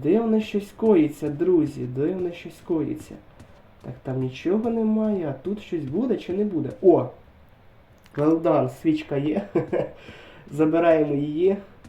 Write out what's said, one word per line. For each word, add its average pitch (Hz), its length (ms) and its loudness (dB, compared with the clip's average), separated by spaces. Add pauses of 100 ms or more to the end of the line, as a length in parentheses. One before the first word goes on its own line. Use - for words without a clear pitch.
дивне 220 380 2
щось 208 360 -4
коїться, 160 520 2
друзі, 147 560 0
дивне 170 480 -4
щось - 320 -16
коїться. 151 500 -6 (680)
Так, 131 200 -12
там 131 180 -6
нічого 175 500 -2
немає, 214 600 0
а - 20 -4
тут 202 300 -8
щось 160 220 -6
буде 190 320 -2
чи - 160 -8
не 202 120 -2
буде? 160 260 -4 (120)
О! 160 240 6 (1080)
Велдан, 156 540 2
свічка 151 460 -2
є. 151 380 -2
<laughs> - 360 -2 (600)
Забираємо 156 640 4
її 151 420 0 (320)